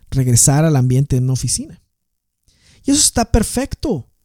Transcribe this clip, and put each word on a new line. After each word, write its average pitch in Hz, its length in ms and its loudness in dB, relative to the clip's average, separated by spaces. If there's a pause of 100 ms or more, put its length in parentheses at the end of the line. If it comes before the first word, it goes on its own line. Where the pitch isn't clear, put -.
(100)
regresar 131 540 2
al 160 120 2
ambiente 127 400 2
de 123 60 0
una 127 120 0
oficina. 127 480 -6 (1040)
Y 277 60 2
eso 294 80 2
está - 300 0
perfecto. 240 760 -4 (180)